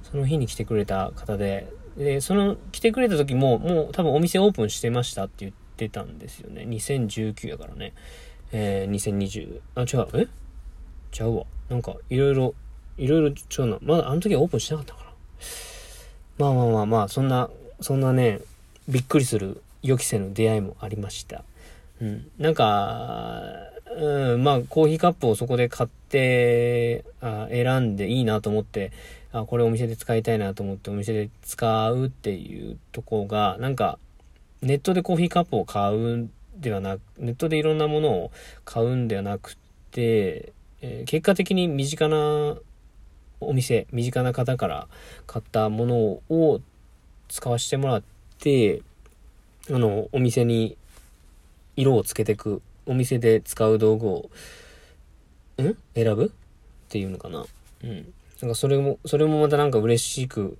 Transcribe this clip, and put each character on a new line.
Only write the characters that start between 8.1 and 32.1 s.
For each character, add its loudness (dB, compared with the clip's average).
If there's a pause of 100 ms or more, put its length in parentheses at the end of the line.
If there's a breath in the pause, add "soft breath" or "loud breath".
え -2
ー、 -2
二 -2
千 -2
二 -2
十、 -10 (120)
あ、 -4
違 0
う、 2
え？ 2 (840)
ち -10
ゃ -2
う 0
わ。 -6 (240)
な -4
ん -4
か、 -8 (140)
い -2
ろ 4
い 2
ろ、 2 (440)
い -4
ろ 4
い 4
ろ 2
ち -10
ゃ 2
う 2
な。 -2
ま 2
だ 0
あ 0
の 2
時 2
は 4
オ 4
ー -4
プ 0
ン 2
し -6
て -4
な -6
か -
っ -12
た -18
の -20
か -18
な。 -20 (1300 loud breath)
ま 4
あ 4
ま 4
あ 4
ま 4
あ 0
ま 4
あ、 -2
そ -2
ん 2
な、 2 (320)
そ -2
ん 2
な 4
ね、 4 (460)
び 2
っ -4
く 2
り 4
す 0
る -8 (180)
予 2
期 -2
せ 0
ぬ -6
出 2
会 2
い 0
も -8
あ -10
り -6
ま -6
し -12
た。 -14 (560 loud breath)
う -4
ん。 -8
な 2
ん 4
か、 -2 (280)
う 2
ん、 2
ま 6
あ、 2
コ 2
ー 8
ヒ 4
ー -2
カ 6
ッ -2
プ -2
を 4
そ -4
こ 0
で 4
買 -4
っ -10
て、 2 (160)
あ、 -6
選 2
ん 0
で -2
い 2
い 2
な 2
と -4
思 2
っ -2
て、 -6 (400 loud breath)
あ、 -4
こ -4
れ 4
お 4
店 0
で -6
使 -2
い 0
た 0
い 2
な -2
と -8
思 -4
っ -12
て -12
お -6
店 -4
で -2 (120)
使 0
う 0
っ -2